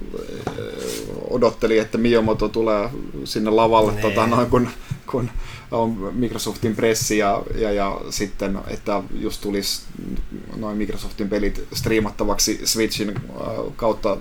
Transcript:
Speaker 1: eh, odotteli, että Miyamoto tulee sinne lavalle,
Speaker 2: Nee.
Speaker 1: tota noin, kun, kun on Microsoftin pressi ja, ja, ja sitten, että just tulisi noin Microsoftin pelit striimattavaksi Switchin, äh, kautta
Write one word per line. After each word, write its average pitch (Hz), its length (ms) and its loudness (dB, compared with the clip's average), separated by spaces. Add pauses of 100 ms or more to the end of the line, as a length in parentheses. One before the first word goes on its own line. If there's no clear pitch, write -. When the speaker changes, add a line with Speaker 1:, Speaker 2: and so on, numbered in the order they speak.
(200)
Speaker 1:
eh, - 360 -8 (760)
odotteli, 113 480 4
että 107 200 2
Miyamoto 110 520 4
tulee 110 400 2 (340)
sinne 107 260 -2
lavalle, 110 420 6
Speaker 2:
Nee. 104 100 -2
Speaker 1:
tota 110 260 4
noin, 120 220 4
kun, 123 200 4 (420)
kun 123 180 0 (420)
on 113 420 0
Microsoftin 110 600 -2
pressi 113 420 2
ja, 101 260 2 (120)
ja, 107 160 2
ja 98 380 0
sitten, 98 580 -2
että 101 360 -4 (160)
just 107 220 -4
tulisi 101 400 -2 (760)
noin 107 200 -4
Microsoftin 104 520 -4
pelit 104 440 0
striimattavaksi 107 920 0
Switchin, 110 460 0
äh, 101 60 -6 (600)
kautta 107 460 0